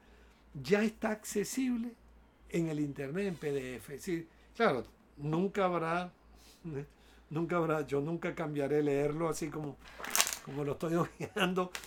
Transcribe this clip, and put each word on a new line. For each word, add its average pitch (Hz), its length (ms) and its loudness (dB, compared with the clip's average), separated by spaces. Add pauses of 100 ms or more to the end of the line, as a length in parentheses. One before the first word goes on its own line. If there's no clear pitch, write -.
(600)
Ya 196 220 4
está 220 280 0
accesible 233 840 -2 (560)
en 170 180 2
el 151 120 -2
internet, 143 480 -2
en 180 80 -4
P 147 160 -4
D 127 240 -2
F. 131 240 -12
Sí, 165 280 -2 (280)
claro, 151 300 4 (320)
nunca 175 480 2
habrá, 175 460 0 (1160)
nunca 165 280 0
habrá, 156 280 2
yo 139 140 0
nunca 165 340 -2
cambiaré 147 480 0
leerlo 147 460 2
así 156 220 -2
como, 147 280 -8 (680)
como 143 180 -4
lo 139 100 0
estoy 165 200 -2
<laughs> - 20 4
hojeando, 180 760 0 (160)